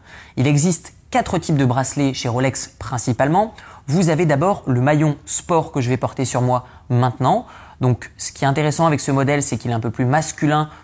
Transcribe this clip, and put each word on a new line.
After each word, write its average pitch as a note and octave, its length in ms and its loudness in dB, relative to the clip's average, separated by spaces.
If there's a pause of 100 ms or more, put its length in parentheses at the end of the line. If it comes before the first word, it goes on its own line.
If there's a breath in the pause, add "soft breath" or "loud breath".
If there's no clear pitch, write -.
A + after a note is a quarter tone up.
(380 loud breath)
Il B2+ 100 2
existe D3 460 0 (180)
quatre A3+ 260 0
types D#3 200 0
de C#3 80 2
bracelets C3 480 0
chez C3 160 -6
Rolex C3 500 -2
principalement. C#3 760 0 (340 loud breath)
Vous E3 220 2
avez E3 160 2
d'abord E3 400 0
le B2 140 0
maillon D3 460 2
sport - 460 -2
que C#3+ 100 -2
je A#2+ 80 -2
vais B2+ 80 0
porter C3 260 -4
sur B2 180 -2
moi B2 240 0 (240 loud breath)
maintenant. B2+ 560 2 (360 loud breath)
Donc, B2+ 360 0
ce - 140 -8
qui - 140 -4
est - 20 2
intéressant D3+ 400 2
avec D3 140 2
ce D3 100 -2
modèle, C#3 320 2
c'est B2+ 140 -2
qu'il B2 120 -6
est A#2 60 -2
un A2+ 60 -2
peu A#2 100 -2
plus B2+ 140 -2
masculin D3+ 640 0 (140)